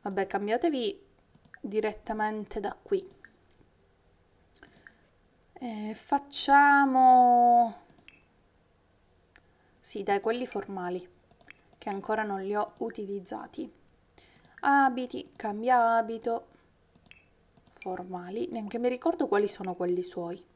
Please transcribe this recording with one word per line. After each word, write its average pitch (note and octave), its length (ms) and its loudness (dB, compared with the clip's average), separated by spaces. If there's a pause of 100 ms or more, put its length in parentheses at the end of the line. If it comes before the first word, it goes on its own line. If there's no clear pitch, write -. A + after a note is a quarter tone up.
Vabbè, F#3+ 260 -4
cambiatevi A#3 760 -4 (560)
direttamente G#3+ 960 -6
da G3 220 -8
qui. - 260 -4 (2500)
Eh, G#3+ 320 -10
facciamo, B3+ 1800 6 (2000)
sì, - 240 -12
dai, G3+ 180 0
quelli B3 260 -2
formali, F3+ 600 -8 (720)
che - 120 -10
ancora G#3+ 340 -4
non G3 180 -6
li G3+ 140 -4
ho G#3 240 -4
utilizzati. G3+ 920 -10 (920)
Abiti, C4 760 0
cambia A3+ 600 2
abito. A3+ 500 -4 (1300)
Formali, F#3 720 -10
neanche A3 280 -8
mi B3 100 0
ricordo C#4 380 -2
quali G3+ 200 2
sono F#3 280 -8
quelli F3+ 280 -2
suoi. F3 400 -10 (120)